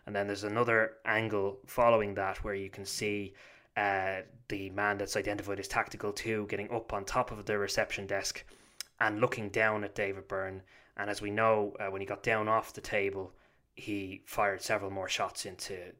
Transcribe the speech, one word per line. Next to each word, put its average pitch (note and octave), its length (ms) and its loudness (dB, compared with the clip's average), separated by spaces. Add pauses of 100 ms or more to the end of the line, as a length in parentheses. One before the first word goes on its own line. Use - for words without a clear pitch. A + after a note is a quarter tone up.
And G#2 80 -6
then G2+ 140 0
there's G2+ 160 -2
another A2 600 4
angle G#2+ 640 2
following A2 480 6
that F#2+ 300 -2
where G#2 100 -2
you G2 160 -4
can G2 140 -12
see, G2+ 500 -2 (420)
uh, F#2+ 420 0 (280)
the G2 240 -4
man G2+ 280 2
that's G2+ 180 -2
identified G2+ 420 -2
as F#2+ 80 -6
Tactical G#2+ 460 -2
Two A2 360 -2
getting G#2 220 -4
up A2+ 220 -6
on G2+ 120 -4
top - 280 -2
of G#2 140 -12
the G#2 120 2
reception G2+ 480 0
desk G2 380 -4 (560)
and G#2+ 200 2
looking A2+ 280 0
down G#2+ 340 2
at G2+ 140 -6
David G2 320 -2
Byrne. F#2+ 340 -4 (360)
And G#2 100 -2
as G#2 140 -4
we G#2 80 -4
know, G#2+ 500 4
uh, G2+ 60 -2
when G2 160 -4
he G2 40 -6
got G2 160 -6
down A2 260 2
off A2 260 2
the - 80 -12
table, G2 500 0 (440)
he G2 500 -6
fired G2+ 340 0
several G2 300 0
more F#2+ 180 -4
shots - 380 -2
into F#2+ 280 -10 (260)